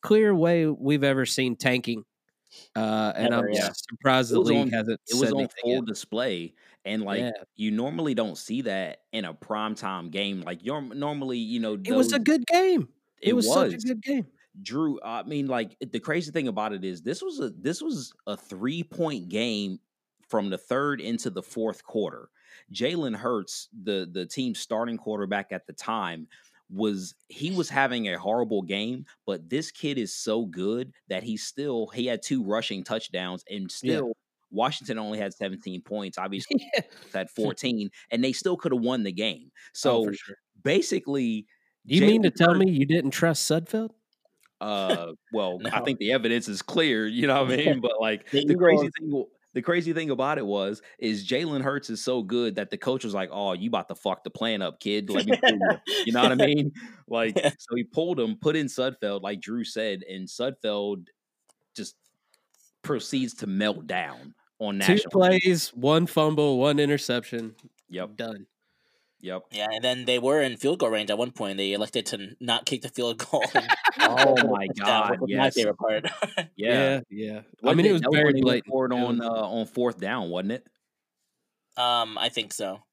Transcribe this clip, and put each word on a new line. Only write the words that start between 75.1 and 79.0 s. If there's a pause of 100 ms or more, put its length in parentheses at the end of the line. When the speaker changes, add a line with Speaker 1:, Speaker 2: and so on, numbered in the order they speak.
Speaker 2:
my
Speaker 3:
yes.
Speaker 2:
favorite
part.
<laughs> (440)
Speaker 3:
Yeah.
Speaker 1:
Yeah, (100)
yeah.
I (200)
Speaker 3:
Wasn't
Speaker 1:
mean,
it
Speaker 3:
it,
Speaker 1:
was
Speaker 3:
that
was
when
Speaker 1:
very
Speaker 3:
they
went
Speaker 1:
blatant.
Speaker 3:
for
it
Speaker 1:
It